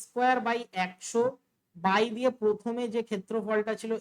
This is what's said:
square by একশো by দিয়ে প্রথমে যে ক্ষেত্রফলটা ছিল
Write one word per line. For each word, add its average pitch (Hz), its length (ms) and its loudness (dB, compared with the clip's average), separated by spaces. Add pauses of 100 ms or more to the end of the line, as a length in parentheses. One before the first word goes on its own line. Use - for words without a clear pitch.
square 247 460 2
by 233 100 2 (140)
একশো 185 520 -2 (600)
by 196 260 4
দিয়ে 240 200 0
প্রথমে 233 580 0
যে 226 160 -2
ক্ষেত্রফলটা 214 720 -2
ছিল 220 260 -6